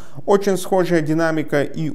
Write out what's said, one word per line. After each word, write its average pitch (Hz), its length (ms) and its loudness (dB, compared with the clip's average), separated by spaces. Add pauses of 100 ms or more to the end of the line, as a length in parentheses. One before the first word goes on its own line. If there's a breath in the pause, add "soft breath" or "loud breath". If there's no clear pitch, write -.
(240 loud breath)
Очень 196 320 2
схожая 180 460 0
динамика 156 600 0
и 151 320 -4